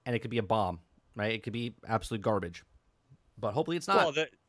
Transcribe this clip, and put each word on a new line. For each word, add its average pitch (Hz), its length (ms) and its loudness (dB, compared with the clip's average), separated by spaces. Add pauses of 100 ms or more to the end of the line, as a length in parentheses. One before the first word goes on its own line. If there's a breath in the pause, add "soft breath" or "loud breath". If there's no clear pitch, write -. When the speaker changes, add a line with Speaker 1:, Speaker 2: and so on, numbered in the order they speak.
Speaker 1:
and 123 100 0
it 113 40 0
could 113 120 -6
be 117 80 2
a 110 40 2
bomb, 92 360 0 (360)
right? 107 180 0
It 110 100 -6
could 107 100 -6
be 117 220 -6 (120)
absolute 113 340 0
garbage. 95 420 0 (720)
But 107 140 -2
hopefully 160 260 0
it's - 100 -6
not. 196 100 6
Speaker 2:
Well, 170 140 6
the, 151 160 0 (220)